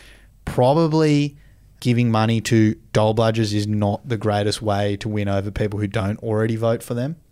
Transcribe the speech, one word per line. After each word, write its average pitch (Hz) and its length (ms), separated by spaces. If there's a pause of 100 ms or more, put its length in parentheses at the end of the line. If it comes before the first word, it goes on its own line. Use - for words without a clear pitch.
(440)
probably 151 920 (440)
giving 120 300
money 110 300
to 110 340 (180)
dole 107 220
bludgers 113 400
is 104 120
not 104 420
the 120 80
greatest 104 440
way 101 360
to 104 120
win 104 200
over 98 220
people 101 300
who 104 60
don't 101 360
already 113 340
vote 113 260
for - 120
them. 131 220 (160)